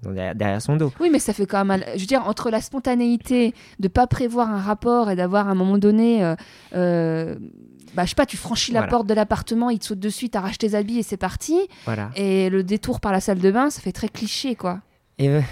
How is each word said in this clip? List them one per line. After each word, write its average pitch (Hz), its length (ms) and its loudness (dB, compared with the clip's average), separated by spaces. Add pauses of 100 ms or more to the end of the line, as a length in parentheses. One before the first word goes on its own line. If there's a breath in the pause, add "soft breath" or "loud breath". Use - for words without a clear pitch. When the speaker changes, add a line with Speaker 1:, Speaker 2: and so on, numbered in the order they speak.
Speaker 1:
dans, 95 80 -8
derrière, 92 240 -4
derrière 104 280 0
son 147 140 0
dos. 151 140 0 (100)
Speaker 2:
Oui, 339 120 4
mais 294 60 6
ça 214 160 -2
fait 202 120 -2
quand 202 120 0
même 196 80 2
mal. 190 180 0 (120)
Je 190 40 -4
veux 190 60 -6
dire, 247 200 0
entre 226 240 -4
la 220 120 0
spontanéité 240 920 0 (240 loud breath)
de 190 100 0
pas 247 180 4
prévoir 240 440 0
un 208 100 -2
rapport 214 500 0
et 180 60 0
d'avoir 196 320 0
à - 20 0
un 185 40 2
moment 190 240 4
donné... 214 460 4
Euh, 165 100 0 (400 loud breath)
euh, 165 600 0 (600)
bah, - 100 0
je - 60 -2
sais - 40 -6
pas, 277 120 4
tu - 120 -10
franchis - 340 -4
la 226 80 2
Speaker 1:
Voilà. 202 100 -2
Speaker 2:
porte 240 160 0
de 214 80 2
l'appartement, 226 560 0
il 220 80 0
te - 80 -10
saute 196 140 -6
dessus, 214 300 -4
t'arraches 202 280 -4
tes 214 160 0
habits 214 240 0
et 226 40 0
c'est 196 160 -6
parti. 294 380 -2 (280 loud breath)
Speaker 1:
Voilà. 107 320 -4
Speaker 2:
Et 190 340 2
le 190 120 2
détour 208 380 -2
par 202 120 0
la 190 80 4
salle 190 180 0
de 190 120 6
bain, 247 200 4
ça - 120 -10
fait 190 100 -6
très - 160 -4
cliché, - 460 -4
quoi. 185 260 -6 (380)
Speaker 1:
Et, 139 100 2
euh, 147 120 4 (120)